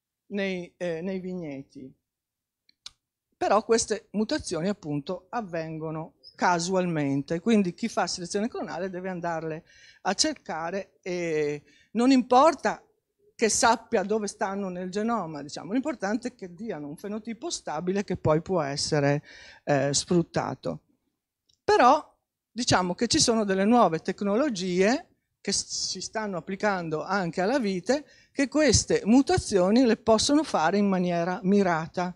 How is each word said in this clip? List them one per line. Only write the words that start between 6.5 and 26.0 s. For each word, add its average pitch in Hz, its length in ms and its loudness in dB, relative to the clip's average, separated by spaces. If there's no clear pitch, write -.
quindi 208 320 2
chi 226 160 -6
fa 196 180 -2
selezione 190 420 -6
clonale 190 420 -8
deve 185 180 -8
andarle 165 560 -6
a 190 100 0
cercare 185 880 -4
e 156 640 -2
non 240 180 2
importa 262 760 4
che 226 80 2
sappia 226 540 2
dove 208 240 -2
stanno 196 420 -6
nel 185 220 -8
genoma, 196 500 -4
diciamo, 143 320 -12
l'importante 247 560 -4
è 247 60 -18
che 180 180 -16
diano 165 360 -10
un 147 100 -12
fenotipo 220 500 -10
stabile 180 560 -4
che - 140 -6
poi 156 240 2
può 185 180 -2
essere, 143 640 0
eh, 143 300 2
sfruttato. 160 880 -2
Però 302 500 4
diciamo 185 420 0
che 240 120 -2
ci 311 120 2
sono 226 260 2
delle 190 200 0
nuove 202 360 4
tecnologie 202 1080 0
che - 120 -6
s-, - 360 -4
si 185 140 -8